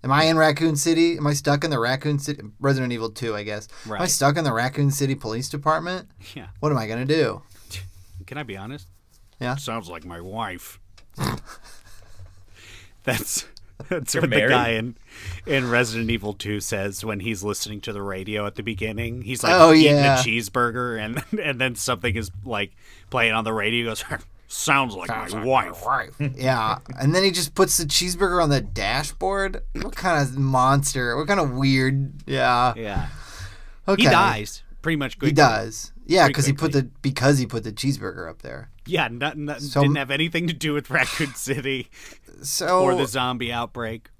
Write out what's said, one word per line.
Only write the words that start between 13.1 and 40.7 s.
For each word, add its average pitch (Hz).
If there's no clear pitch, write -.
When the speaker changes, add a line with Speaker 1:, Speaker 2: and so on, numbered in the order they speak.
Speaker 2:
that's 165
Speaker 3:
You're 160
Speaker 2:
what 143
Speaker 3:
married? 113
Speaker 2:
the 135
guy 120
in, 113
in 135
Resident 117
Evil 104
two 104
says 98
when 104
he's 104
listening 104
to 113
the 101
radio 101
at 101
the 120
beginning. 113
He's, 123
like, 165
Speaker 1:
Oh, 165
Speaker 2:
eating 151
Speaker 1:
yeah. 139
Speaker 2:
a 127
cheeseburger, 117
and, 110
<laughs> 214
and 139
then 127
something 120
is, 107
like, 104
playing 117
on 110
the 110
radio. 110
He 117
goes, 110
<laughs> -
"Sounds 139
like 90
Speaker 1:
"Sounds -
Speaker 2:
my 110
Speaker 1:
like 107
Speaker 2:
wife." 104
Speaker 1:
my 143
wife." 127
<laughs> -
Yeah. 123
And 143
then 185
he 196
just 170
puts 190
the 170
cheeseburger 180
on 151
the 143
dashboard. 139
What -
kind 170
of 131
monster? 131
What 151
kind 202
of 147
weird? 135
Yeah. 123
Speaker 2:
Yeah. 104
Speaker 1:
Okay. 196
Speaker 2:
He 247
dies. 170
Pretty 165
much 135
Speaker 1:
He -
Speaker 2:
quickly. 147
Speaker 1:
does. 113
Yeah, 175
Speaker 2:
Pretty 139
Speaker 1:
'cause 139
he 139
put 151
Speaker 2:
quickly. 139
Speaker 1:
the, 123
because 139
he 127
put 113
the 107
cheeseburger 98
up -
there. 64
Speaker 2:
Yeah, 165
not, 135
not, 147
Speaker 1:
So 143
Speaker 2:
didn't 143
have 135
anything 165
to 156
do 147